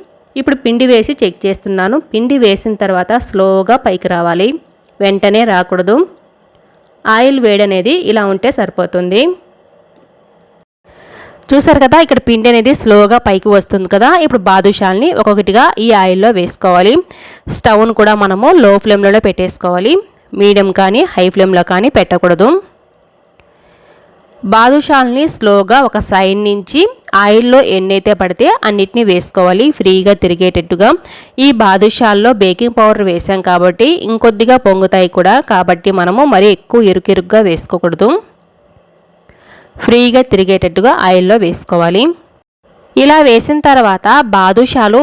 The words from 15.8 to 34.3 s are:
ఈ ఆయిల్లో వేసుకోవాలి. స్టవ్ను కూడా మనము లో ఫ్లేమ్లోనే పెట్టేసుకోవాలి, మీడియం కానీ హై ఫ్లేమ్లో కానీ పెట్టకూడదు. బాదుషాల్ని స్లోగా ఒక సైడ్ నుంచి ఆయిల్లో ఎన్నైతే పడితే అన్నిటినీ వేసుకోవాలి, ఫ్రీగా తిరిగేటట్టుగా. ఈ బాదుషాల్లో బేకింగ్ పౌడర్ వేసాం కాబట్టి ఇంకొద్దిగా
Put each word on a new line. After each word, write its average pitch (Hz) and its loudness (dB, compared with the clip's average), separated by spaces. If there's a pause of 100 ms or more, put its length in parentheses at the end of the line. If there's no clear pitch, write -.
ఈ - -2 (140)
ఆయిల్లో 185 2
వేసుకోవాలి. 180 0 (640)
స్టవ్ను 220 0
కూడా 208 2 (100)
మనము 196 0 (160)
లో 202 4 (100)
ఫ్లేమ్లోనే 202 2
పెట్టేసుకోవాలి, 185 -4 (480)
మీడియం 202 2 (120)
కానీ 196 0 (120)
హై 180 0
ఫ్లేమ్లో 190 2 (100)
కానీ 196 0
పెట్టకూడదు. 180 0 (2000)
బాదుషాల్ని 262 0 (120)
స్లోగా 202 2
ఒక 208 -6
సైడ్ 196 0 (100)
నుంచి 202 -2 (420)
ఆయిల్లో 240 2 (160)
ఎన్నైతే 190 -2 (100)
పడితే 185 -2 (220)
అన్నిటినీ 208 -2
వేసుకోవాలి, 185 0 (140)
ఫ్రీగా 190 2
తిరిగేటట్టుగా. 180 -2 (560)
ఈ 285 4 (140)
బాదుషాల్లో 208 2 (120)
బేకింగ్ 233 -2
పౌడర్ 214 2
వేసాం 185 -4
కాబట్టి 180 0 (220)
ఇంకొద్దిగా 226 2 (100)